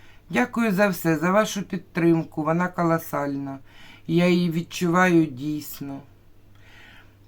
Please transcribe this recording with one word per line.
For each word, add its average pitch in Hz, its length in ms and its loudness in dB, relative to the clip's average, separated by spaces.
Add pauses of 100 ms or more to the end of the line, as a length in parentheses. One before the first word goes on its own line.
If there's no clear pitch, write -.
(300)
Дякую 233 420 0
за 202 160 2
все, 165 280 0
за 165 140 0
вашу 208 320 0
підтримку, 165 800 0
вона 170 260 0
колосальна. 143 920 -4 (480)
Я 170 220 2
її 175 220 2
відчуваю 170 760 2
дійсно. 139 720 -10 (1300)